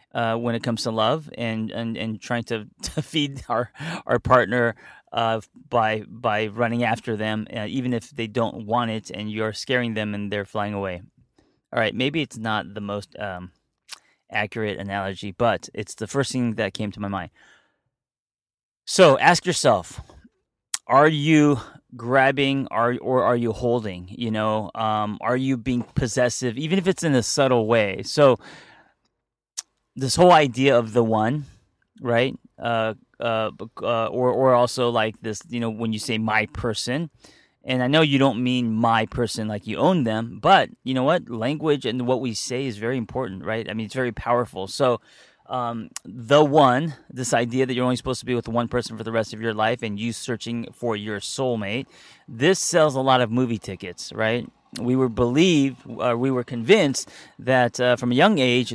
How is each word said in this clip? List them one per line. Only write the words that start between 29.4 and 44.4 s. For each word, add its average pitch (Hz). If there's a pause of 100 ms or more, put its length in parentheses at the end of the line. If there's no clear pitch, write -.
this 127
whole 180
idea 135
of 110
the 120
one, 113 (560)
right? 123 (220)
Uh, 113 (240)
uh, 110 (300)
uh, 113
or, 127
or 127
also, 120
like, 110
this, 110
you 120
know, 117
when 110
you 107
say 110
"my 110
person," 123 (540)
and 127
I 123
know 151
you 139
don't 127
mean 123
my 113
person 113
like 104
you 101
own 165
them, 113
but 170 (140)
you 131
know 127
what? 143
Language 143
and 123
what 127
we 120
say 127
is 110
very 117
important, 107
right? 110
I 98
mean, 110
it's 101
very 127
powerful. 107